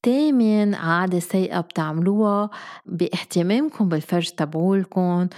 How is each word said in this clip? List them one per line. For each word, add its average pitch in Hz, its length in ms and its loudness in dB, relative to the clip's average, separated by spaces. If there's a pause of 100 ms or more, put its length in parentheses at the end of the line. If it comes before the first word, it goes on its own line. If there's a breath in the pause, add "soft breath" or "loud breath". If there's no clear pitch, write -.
تامن 240 720 2
عادة 175 440 0
سيئة 180 400 -2
بتعملوها 202 880 0 (360 loud breath)
باهتمامكم 185 1040 -2
بالفرج 165 400 -2
تبعولكم 180 1000 0 (100 loud breath)